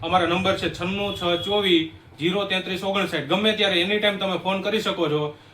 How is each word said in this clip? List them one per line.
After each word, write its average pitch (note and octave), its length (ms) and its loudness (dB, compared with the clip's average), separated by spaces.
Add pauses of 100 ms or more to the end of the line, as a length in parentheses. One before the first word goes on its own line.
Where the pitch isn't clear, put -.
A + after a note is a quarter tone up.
અમારા E3+ 220 4
નંબર F#3 320 2
છે E3+ 160 -4
છન્નું G3 420 -4
છ F3 260 0
ચોવીસ F#3+ 480 2 (300)
જીરો F#3 240 0
તેત્રીસ F#3 400 -4
ઓગણસાઠ, F#3+ 400 0
ગમે F#3+ 280 2
ત્યારે G3 320 2
any G3+ 120 0
time G#3 220 0
તમે F#3 200 -2
ફોન F#3+ 240 -2
કરી G#3+ 200 -2
શકો F3+ 260 0
છો D3+ 300 -2 (160)